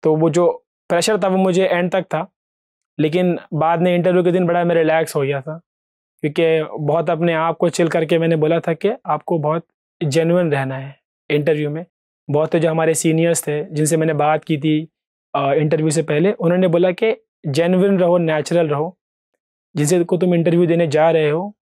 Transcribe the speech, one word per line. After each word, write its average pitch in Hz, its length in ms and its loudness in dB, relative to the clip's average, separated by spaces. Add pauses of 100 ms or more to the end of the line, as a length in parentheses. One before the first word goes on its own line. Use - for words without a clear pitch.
तो 156 120 2
वो 160 140 2
जो 170 300 0 (300)
प्रेशर 202 280 0
था, 190 100 0
वो 185 100 0
मुझे 190 300 0
एंड 175 240 -2
तक 185 120 -2
था, 165 300 -8 (680)
लेकिन 170 400 0 (140)
बाद 165 280 0
में 180 140 2
इंटरव्यू 180 280 2
के 175 80 2
दिन 180 140 0
बड़ा 175 180 0
मैं 170 120 2
रिलैक्स 160 400 0
हो 151 60 0
गया 139 200 -4
था, 156 200 -14 (600)
क्योंकि 156 580 0
बहुत 156 300 -2
अपने 170 240 0
आप 160 240 -2
को 175 120 0
चिल 170 180 0
करके 165 300 0
मैंने 165 180 2
बोला 160 240 0
था 165 140 -4
कि 196 180 -2 (140)
आपको 165 340 -2
बहुत 156 280 -4 (360)
जेन्युइन 165 480 0
रहना 135 260 -4
है 139 220 -16 (300)
इंटरव्यू 147 400 0
में। 160 160 -10 (440)
बहुत 151 260 0
जो 165 140 2
हमारे 160 240 0
सीनियर्स 160 540 0
थे, 147 180 -4
जिनसे 156 320 -2
मैंने 160 160 0
बात 151 300 0
की 160 140 -2
थी, 156 300 -2 (480)
अ, 139 180 0
इंटरव्यू 156 360 0
से 156 140 -2
पहले, 156 280 0
उन्होंने 185 360 0
बोला 175 240 2
कि 220 340 -2 (220)
जेन्युइन 180 520 2
रहो, 175 180 2
नेचुरल 160 500 0
रहो, 151 300 -4 (800)
जिनसे 160 280 2
को 170 140 -2
तुम 180 180 2
इंटरव्यू 170 300 2
देने 170 220 2
जा 151 240 2
रहे 156 180 2
हो 180 280 -4 (120)